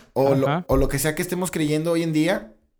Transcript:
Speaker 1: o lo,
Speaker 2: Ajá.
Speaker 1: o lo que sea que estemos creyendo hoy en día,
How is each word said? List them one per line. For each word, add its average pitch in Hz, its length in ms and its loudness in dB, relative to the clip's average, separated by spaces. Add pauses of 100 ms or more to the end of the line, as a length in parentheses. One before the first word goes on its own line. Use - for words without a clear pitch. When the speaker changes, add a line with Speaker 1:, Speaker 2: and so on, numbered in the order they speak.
(120)
Speaker 1:
o 135 220 4
lo, 135 140 2
Speaker 2:
Ajá. 165 200 -2
Speaker 1:
o 135 80 2
lo 135 120 2
que 139 100 -2
sea 151 160 0
que 175 80 -6
estemos 180 300 -4
creyendo 156 400 0
hoy 170 100 0
en 165 100 -2
día, 165 400 0 (280)